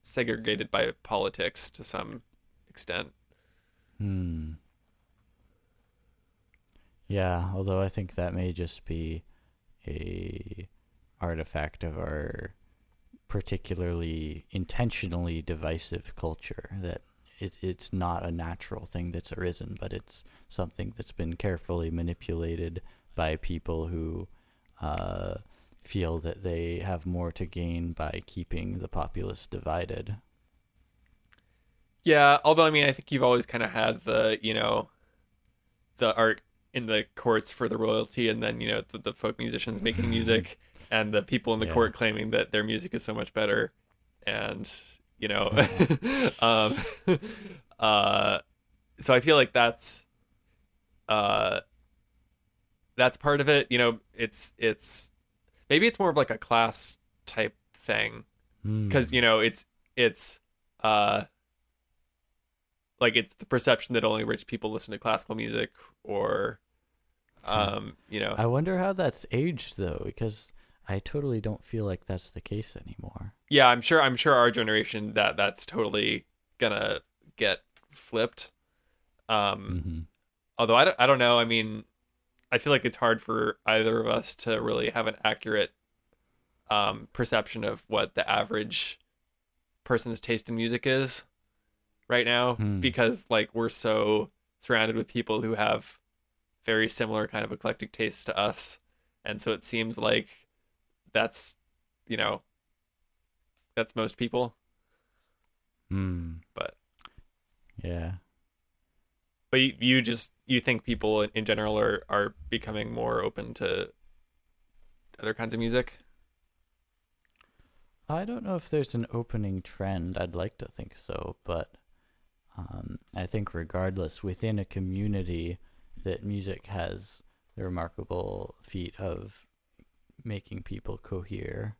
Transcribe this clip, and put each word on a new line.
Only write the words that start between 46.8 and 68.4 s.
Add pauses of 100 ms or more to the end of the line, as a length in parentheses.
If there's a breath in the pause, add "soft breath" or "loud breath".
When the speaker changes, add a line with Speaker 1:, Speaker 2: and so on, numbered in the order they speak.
Speaker 1:
<laughs> (600 loud breath)
uh, (640)
so
I
feel
like
that's, (1040)
uh, (1400)
that's
part
of
it.
You
know, (140)
it's,
it's, (600)
maybe
it's
more
of,
like,
a
class (280)
type (180)
thing. (380)
Speaker 2:
Hmm.
Speaker 1:
'Cause,
you
know,
it's, (300)
it's, (400)
uh, (1800)
like,
it's
the
perception
that
only
rich
people
listen
to
classical
music (300)
or, (800)
Speaker 2:
Huh.
Speaker 1:
um, (120)
you
know.
Speaker 2:
I